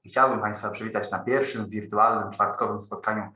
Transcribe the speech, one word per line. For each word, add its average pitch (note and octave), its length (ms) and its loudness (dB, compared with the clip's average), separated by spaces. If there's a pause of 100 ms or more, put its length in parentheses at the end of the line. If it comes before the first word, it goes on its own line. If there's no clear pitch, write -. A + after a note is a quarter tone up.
I - 60 -18
chciałbym B2 320 4
Państwa G#2 280 -2
przywitać G#2+ 420 -4
na F#2+ 80 -2
pierwszym A#2+ 500 0
wirtualnym, G#2 640 2
czwartkowym G#2 500 0
spotkaniu - 540 -6